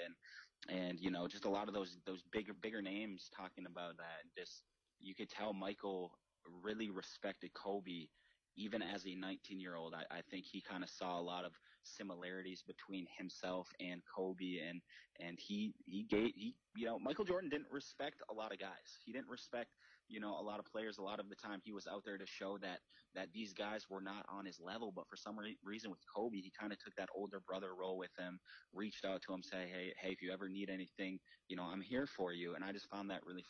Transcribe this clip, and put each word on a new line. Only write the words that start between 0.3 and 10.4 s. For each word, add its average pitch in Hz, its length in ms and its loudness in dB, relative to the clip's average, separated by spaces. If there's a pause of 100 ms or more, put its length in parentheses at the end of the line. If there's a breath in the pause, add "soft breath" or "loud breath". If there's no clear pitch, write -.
and, 90 220 4
you 92 100 6
know, 90 160 4
just 95 200 0
a 104 40 8
lot 104 180 6
of 101 60 0
those, 92 300 2
those 95 180 -2 (100)
bigger, 107 200 2
bigger 107 300 0
names 98 520 -2
talking 92 300 -6
about 87 320 -4
that. 82 260 -6
And 82 140 -14
just, 90 240 -6 (380)
you 95 160 -8
could 104 160 -2
tell 104 240 2
Michael 98 640 2 (440)
really 107 280 2
respected 92 640 -2
Kobe, 90 540 0 (480 soft breath)
even 104 260 2
as 92 240 0
a 92 80 -2
nineteen-year-old. 92 800 -2
I, 80 240 -2
I - 20 -2 (100)
think 92 140 -2